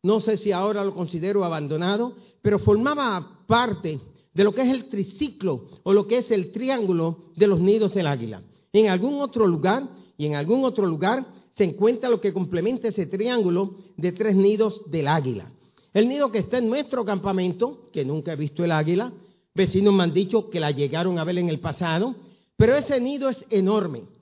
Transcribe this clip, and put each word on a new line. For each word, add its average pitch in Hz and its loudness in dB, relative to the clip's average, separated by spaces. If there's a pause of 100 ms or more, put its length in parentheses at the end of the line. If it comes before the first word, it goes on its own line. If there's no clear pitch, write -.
no 208 2
sé 220 0
si 202 -2
ahora 196 -2
lo 196 -2
considero 180 -2
abandonado, 170 -2 (260)
pero 202 2
formaba 226 0
parte 214 0 (360)
de 190 2
lo 208 2
que 254 -2
es 247 2
el 254 -2
triciclo 190 -6 (140)
o 190 2
lo 202 4
que 226 2
es 240 -4
el 190 0
triángulo 196 -2
de 202 4
los 180 4
nidos 202 2
del 185 0
águila. 117 -4 (300)
En 214 6
algún 233 0
otro 247 0
lugar, 185 0 (280)
y 147 -4
en 151 -2
algún 208 2
otro 220 0
lugar, 185 -2 (260)
se 208 2
encuentra 220 0
lo 233 2
que 196 0
complementa 185 -2
ese 190 -4
triángulo 196 0 (200)
de 175 -4
tres 208 0
nidos 202 2
del 147 -2
águila. 131 -2 (420)
El 226 4
nido 277 0
que 220 -2
está 208 -2
en 233 0
nuestro 262 -2
campamento, 190 -2
que 147 -4
nunca 151 -4
he 156 -6
visto 151 -4
el 170 2
águila, 175 0 (420)
vecinos 196 4
me 190 6
han 165 0
dicho 202 0
que 175 -4
la 151 0
llegaron 156 -2
a 156 -2
ver 180 -2
en 180 0
el 156 -2
pasado, 170 -2 (420)
pero 233 2
ese 285 -2
nido 269 -4
es 262 -6
enorme. 190 0 (200)